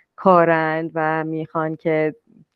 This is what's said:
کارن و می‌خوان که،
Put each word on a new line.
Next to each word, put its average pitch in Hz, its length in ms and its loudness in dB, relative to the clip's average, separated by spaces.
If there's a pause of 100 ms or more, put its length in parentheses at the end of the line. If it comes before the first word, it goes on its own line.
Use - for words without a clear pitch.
(160)
کارن 165 760 2
و 160 300 -2
می‌خوان 160 520 -6
که، 156 400 -2 (400)